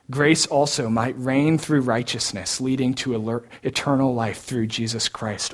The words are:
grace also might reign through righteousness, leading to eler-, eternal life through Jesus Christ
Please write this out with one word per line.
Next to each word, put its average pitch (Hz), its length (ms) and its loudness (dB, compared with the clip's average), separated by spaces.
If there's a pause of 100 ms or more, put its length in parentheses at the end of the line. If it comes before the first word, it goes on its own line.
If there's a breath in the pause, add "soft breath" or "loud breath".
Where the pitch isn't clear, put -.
(120 soft breath)
grace 147 340 4
also 143 440 0
might 120 280 0
reign 139 400 2
through 147 240 2
righteousness, 117 800 -2
leading 131 360 0
to 127 180 -2
eler-, 113 320 -2 (160 loud breath)
eternal 135 520 2
life 113 300 -2
through 117 240 -2
Jesus 113 400 -2
Christ - 460 -6